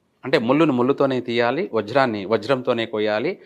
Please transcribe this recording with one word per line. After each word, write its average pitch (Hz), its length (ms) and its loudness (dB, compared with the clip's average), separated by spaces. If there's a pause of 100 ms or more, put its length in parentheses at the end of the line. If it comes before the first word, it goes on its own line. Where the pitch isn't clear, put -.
(260)
అంటే 151 120 2
ముళ్ళును 139 360 2
ముళ్ళుతోనే 131 480 0
తీయాలి, 123 520 -2
వజ్రాన్ని 110 520 0
వజ్రంతోనే 117 600 -2
కొయ్యాలి, 107 600 -2